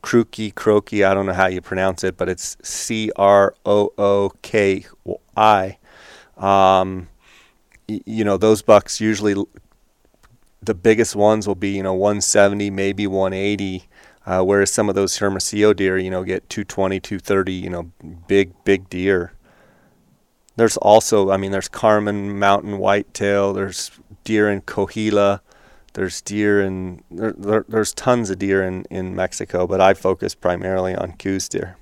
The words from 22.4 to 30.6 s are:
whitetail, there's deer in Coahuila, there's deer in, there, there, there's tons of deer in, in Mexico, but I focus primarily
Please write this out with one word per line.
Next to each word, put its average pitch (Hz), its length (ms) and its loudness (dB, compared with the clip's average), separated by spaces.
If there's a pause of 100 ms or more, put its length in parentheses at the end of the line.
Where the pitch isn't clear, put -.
whitetail, 101 760 -2
there's 98 360 -8 (360)
deer 107 240 2
in 98 120 -4
Coahuila, 101 760 0 (540)
there's 92 280 -6
deer 104 400 0
in, 92 480 -6
there, 98 220 -6
there, 104 380 -4
there's 110 240 -2
tons 120 360 -2
of 92 80 -6
deer 98 240 0
in, 92 300 -6
in 92 240 -8
Mexico, 90 500 -4
but 92 140 -2
I 95 140 6
focus 95 420 -2
primarily 92 580 -2